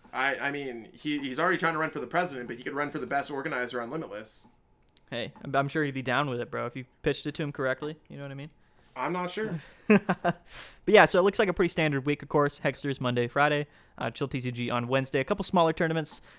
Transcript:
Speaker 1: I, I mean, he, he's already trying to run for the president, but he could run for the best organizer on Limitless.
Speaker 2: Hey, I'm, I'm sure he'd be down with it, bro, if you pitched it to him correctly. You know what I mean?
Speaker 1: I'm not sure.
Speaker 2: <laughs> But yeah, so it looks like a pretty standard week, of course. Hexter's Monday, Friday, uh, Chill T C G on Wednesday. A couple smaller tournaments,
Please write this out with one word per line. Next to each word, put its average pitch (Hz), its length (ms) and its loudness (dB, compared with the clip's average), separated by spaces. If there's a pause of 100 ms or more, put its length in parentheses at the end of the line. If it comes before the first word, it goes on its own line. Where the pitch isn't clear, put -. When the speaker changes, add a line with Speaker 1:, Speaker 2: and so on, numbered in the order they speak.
(120)
Speaker 1:
I, 131 240 0
I 139 140 -2
mean, 131 420 -8
he, 147 260 -4
he's 135 200 -6
already 175 180 2
trying 165 160 0
to 156 60 -2
run 156 120 0
for 151 100 -6
the 123 60 -6
president, 143 400 -2
but 117 100 -8
he 127 60 -14
could - 120 -8
run 143 160 -2
for 151 80 -6
the 123 80 -6
best 139 240 -4
organizer 131 500 -4
on 117 100 -8
Limitless. 110 580 -10 (600)
Speaker 2:
Hey, 120 240 -8 (100)
I'm, 139 140 -10
I'm 139 120 2
sure 156 160 -2
he'd 135 100 -4
be 131 80 -6
down 131 260 0
with 120 120 -4
it, 123 100 -6
bro, 120 160 -4
if 120 100 -8
you 127 80 -10 (180)
pitched 143 240 -2
it 147 100 -6
to 170 60 -4
him 143 100 -4
correctly. 139 440 -4 (140)
You 143 80 -16
know 143 60 -12
what 139 80 -14
I - 20 -14
mean? 139 160 -14 (460)
Speaker 1:
I'm 135 160 -2
not 180 180 -4
sure. 214 280 -6 (300)
Speaker 2:
<laughs> - 0 - (960)
But 190 60 2
yeah, 196 140 12
so 185 120 4
it 175 40 6
looks 196 160 2
like - 100 4
a 180 60 2
pretty 175 160 2
standard 147 340 0
week, 147 180 0
of 143 60 -16
course. 143 340 2
Hexter's 139 380 -2
Monday, 123 260 2
Friday, 147 400 2 (300)
uh, 131 140 -4
Chill 135 180 -4
T 135 100 -4
C 123 120 -4
G 120 200 -4
on 120 160 0
Wednesday. 135 340 0
A 135 40 0
couple 202 200 -2
smaller 165 280 4
tournaments, 160 480 -2 (180)